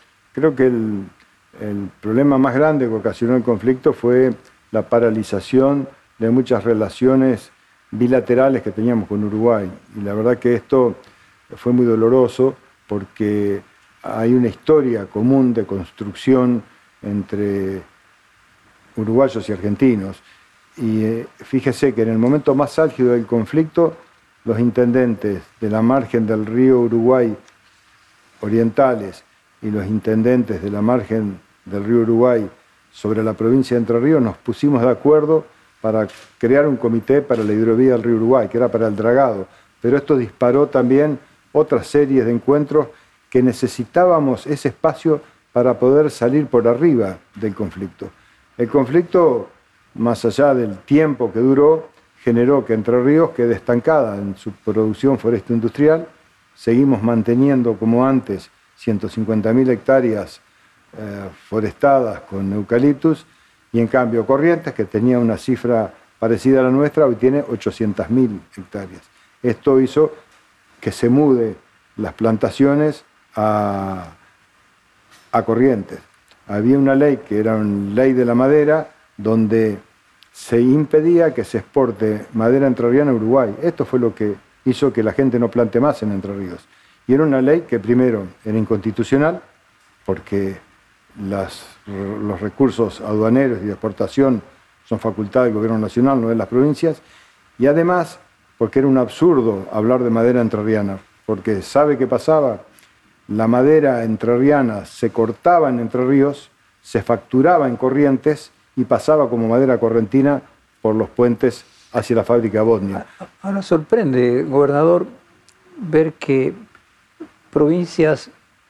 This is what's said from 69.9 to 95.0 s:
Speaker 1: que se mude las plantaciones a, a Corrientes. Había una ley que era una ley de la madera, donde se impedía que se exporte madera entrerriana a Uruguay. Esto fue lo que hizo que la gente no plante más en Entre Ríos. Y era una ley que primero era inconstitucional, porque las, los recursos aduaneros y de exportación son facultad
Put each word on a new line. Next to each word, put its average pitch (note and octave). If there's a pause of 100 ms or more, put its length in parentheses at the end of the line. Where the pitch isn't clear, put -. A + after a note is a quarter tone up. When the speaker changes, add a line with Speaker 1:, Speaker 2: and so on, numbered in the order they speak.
Speaker 1:
que G#2
se -
mude B2 (400)
las G2+
plantaciones C#3 (300)
a, G2 (1300)
a A#2
Corrientes. A2+ (500)
Había A2
una C3+
ley C#3 (100)
que G#2
era A2
una G2+
ley C3
de B2+
la A#2+
madera, D3 (260)
donde A2 (540)
se -
impedía D#3
que A2+
se -
exporte G#2+
madera A#2+
entrerriana B2+
a B2+
Uruguay. A2+
Esto E3
fue B2+
lo A#2
que G#2 (300)
hizo C3
que A#2
la G#2+
gente C3
no A#2
plante A#2
más C#3+
en G#2+
Entre G2
Ríos. F#2 (400)
Y B2
era D3+
una C#3
ley D3+
que B2
primero A2+ (200)
era A2
inconstitucional, A2+ (640)
porque G2 (720)
las, G2 (220)
los G2+
recursos A2
aduaneros A2
y G2+
de G#2
exportación A2 (420)
son A2
facultad A2